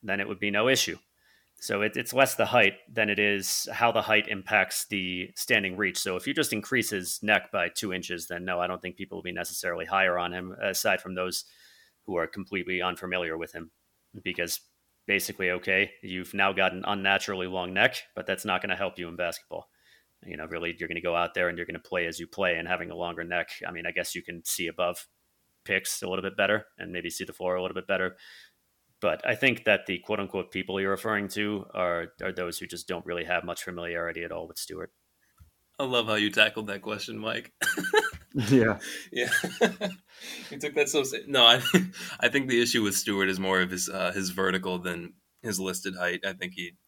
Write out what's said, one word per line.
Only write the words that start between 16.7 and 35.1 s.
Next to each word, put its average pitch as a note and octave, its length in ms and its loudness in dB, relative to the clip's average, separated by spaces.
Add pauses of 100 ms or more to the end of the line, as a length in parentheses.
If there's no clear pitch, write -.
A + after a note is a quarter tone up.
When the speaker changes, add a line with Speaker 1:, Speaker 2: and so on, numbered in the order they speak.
Speaker 1:
an F#2 120 -8
unnaturally G2 640 0
long F2+ 260 -4
neck, G#2 300 2 (140)
but - 100 -8
that's G2 180 -2
not F#2 160 2
gonna F#2+ 140 -2
help F#2 240 -4
you F2 80 -6
in E2+ 80 -10
basketball. E2+ 540 -6 (560)
You E2 100 -10
know, D#2 120 -8
really, E2+ 300 -4
you're E2+ 120 -6
gonna E2+ 100 -4
go E2+ 160 0
out E2+ 200 2
there F2+ 120 2
and E2+ 100 -2
you're E2+ 80 -4
gonna E2+ 140 -8
play F2 260 -2
as E2+ 140 -6
you E2+ 80 -10
play, F2+ 300 0
and E2 100 -4
having F2 240 -2
a E2+ 60 -10
longer E2+ 260 -4
neck, F2 260 -2 (160)
I F2 60 -6
mean, E2+ 160 -8
I F2 40 -6
guess F2 220 -2
you F2 80 -8
can E2+ 220 -12
see - 240 -2
above F2 400 -2 (560)
picks - 380 -2
a G2 80 -4
little F#2 120 0
bit F#2+ 140 -4
better G#2 300 2 (120)
and F#2 140 -10
maybe E2+ 180 -6
see F#2 140 -6
the - 100 -12
floor F2+ 220 -2
a F#2 60 0
little F#2 140 -4
bit F#2 120 -8
better. F#2 300 0 (840)
But E2 260 0
I A#2+ 80 2
think B2 300 2
that G#2 220 4
the F2 120 -2
quote-unquote G2+ 520 -4
people F#2+ 280 -4
you're G2 100 0
referring G2+ 400 0
to G#2 440 -2
are, F2 400 0 (100)
are F#2+ 80 -2
those F2 260 -4
who - 80 -10
just E2+ 220 -12
don't F2 180 -6
really E2+ 200 -4
have F2 180 0
much F2 180 -6
familiarity E2+ 640 -4
at E2+ 80 -8
all E2 160 -8
with E2+ 100 -14
Stewart. E2+ 340 -10 (840)